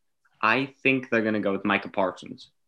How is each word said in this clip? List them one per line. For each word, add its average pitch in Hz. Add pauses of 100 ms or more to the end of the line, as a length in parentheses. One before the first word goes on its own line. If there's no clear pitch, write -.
(420)
I 127 (100)
think 131
they're 113
gonna 107
go 98
with 98
Micah 98
Parsons. - (180)